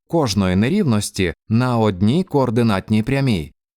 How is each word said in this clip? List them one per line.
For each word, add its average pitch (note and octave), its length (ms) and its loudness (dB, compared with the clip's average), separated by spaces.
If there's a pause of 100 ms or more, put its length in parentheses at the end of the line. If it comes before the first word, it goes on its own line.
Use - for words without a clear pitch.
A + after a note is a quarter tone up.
кожної G#2 480 0
нерівності A2 800 0 (140)
на A#2+ 300 0
одній G#2+ 460 0
координатній A2+ 800 0
прямій. B2 500 -2 (240)